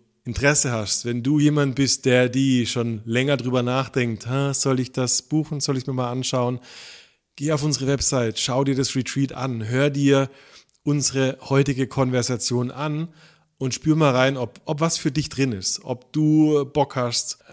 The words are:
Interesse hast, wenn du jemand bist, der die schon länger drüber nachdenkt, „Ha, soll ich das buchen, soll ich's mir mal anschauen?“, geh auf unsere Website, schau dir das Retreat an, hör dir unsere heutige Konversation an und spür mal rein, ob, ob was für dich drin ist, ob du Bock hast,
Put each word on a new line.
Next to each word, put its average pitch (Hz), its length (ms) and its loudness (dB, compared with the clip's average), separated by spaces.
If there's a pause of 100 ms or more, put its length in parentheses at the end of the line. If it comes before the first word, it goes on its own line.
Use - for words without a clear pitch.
(260)
Interesse 139 460 2
hast, 110 340 -4
wenn 120 180 -4
du 147 160 2
jemand 147 340 2
bist, 135 320 0
der 127 240 4
die 127 380 2
schon 117 360 -4
länger 123 320 0
drüber 123 280 -2
nachdenkt, 123 640 -2
„Ha, 139 260 -2
soll 131 260 0
ich 127 120 -4
das 127 320 -2
buchen, 156 360 -2
soll 139 160 -2
ich's 127 120 -6
mir 139 60 -4
mal 123 180 -2
anschauen?“, 123 480 -2 (760)
geh 147 160 -4
auf 143 120 0
unsere 143 240 0
Website, 127 520 0
schau 135 240 0
dir 135 120 0
das 131 200 -2
Retreat 135 360 -2
an, 123 360 -6
hör 131 220 2
dir 139 400 4 (540)
unsere 135 580 0
heutige 135 460 2
Konversation 123 840 0
an 151 380 -6 (500)
und 131 160 -4
spür 156 220 2
mal 156 160 4
rein, 131 260 2
ob, 120 280 -8
ob 151 160 -4
was 165 180 0
für 220 120 -2
dich - 180 -4
drin 131 220 0
ist, - 320 -6
ob - 300 -8
du 151 520 4
Bock 135 300 -2
hast, 120 440 -4 (140)